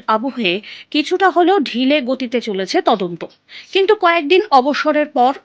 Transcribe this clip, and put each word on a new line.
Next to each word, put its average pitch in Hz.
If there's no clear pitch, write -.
আবহে 226
কিছুটা 349
হলেও 339
ঢিলে 262
গতিতে 254
চলেছে 190
তদন্ত। 185
কিন্তু 392
কয়েকদিন 339
অবসরের 294
পর 262